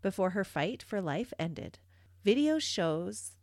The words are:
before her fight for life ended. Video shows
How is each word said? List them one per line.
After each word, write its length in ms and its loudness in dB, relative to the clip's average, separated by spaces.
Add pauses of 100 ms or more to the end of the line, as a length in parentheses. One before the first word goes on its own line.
before 300 2
her 140 0
fight 380 -2
for 200 -4
life 360 -4
ended. 400 -6 (460)
Video 340 6
shows 840 -2